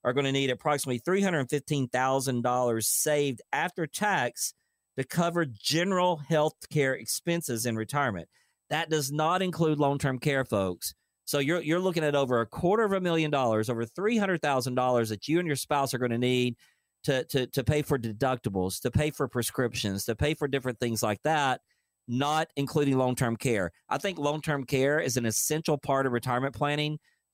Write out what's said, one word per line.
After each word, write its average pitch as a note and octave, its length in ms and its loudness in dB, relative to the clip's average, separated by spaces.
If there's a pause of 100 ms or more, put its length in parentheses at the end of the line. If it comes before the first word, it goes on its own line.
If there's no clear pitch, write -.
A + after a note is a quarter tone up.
are B2 80 2
gonna C3+ 180 0
need C3+ 200 2
approximately C3 500 -2
three F#3+ 200 0
hundred E3+ 300 0
fifteen C#3 380 -2
thousand C3 540 0
dollars B2 440 2
saved C#3+ 560 0 (100)
after D#3+ 360 -2
tax E3+ 680 -2 (420)
to C3 80 -4
cover E3+ 400 0
general F3 720 0
health D3+ 400 0 (140)
care C3+ 240 2
expenses B2 720 -4
in A2+ 100 -2
retirement. A2 520 -2 (420)
That D#3+ 180 -2
does D3+ 240 -2
not D#3+ 300 2
include D#3+ 360 0
long-term C#3 420 0
care, C#3 240 0
folks. F#2+ 500 -2 (300)
So C#3+ 160 -2
you're, D#3+ 200 2
you're D#3 180 0
looking F3+ 240 0
at D3 140 2
over B2+ 240 4
a A2+ 60 0
quarter G#3 380 2
of G3 80 0
a F#3+ 80 0
million E3 300 2
dollars, A2+ 380 2
over A#2 160 -2
three G#3 320 -2
hundred F#3+ 240 2
thousand C3 360 0
dollars B2 340 2
that G#2 180 -6
you D#3+ 100 2
and F3 80 0
your D3 100 0
spouse C#3 360 0
are B2+ 60 -4
gonna A#2+ 180 0
need B2 400 2 (480)
to, C3 200 0
to, B2+ 240 -2
to - 140 -2
pay D3+ 200 2
for C#3+ 160 0
deductibles, A2 840 -2
to B2 100 -2
pay D3+ 200 2
for C#3+ 180 -4
prescriptions, A2+ 760 -2
to A2+ 100 -2
pay D3+ 160 0
for D3+ 160 -4
different C3 320 -4
things A2+ 220 -2
like G#2+ 220 -2
that, C#3+ 360 0 (480)
not C#3+ 480 0
including C#3 400 0
long-term B2+ 400 0
care. G#2 360 0 (180)
I - 80 -2
think F#3+ 200 -4
long-term D3 460 -2
care C#3 360 2
is B2+ 180 0
an A#2 80 0
essential D3+ 500 0
part C3+ 300 0
of B2+ 60 2
retirement B2 420 -2
planning. D3+ 440 -2 (360)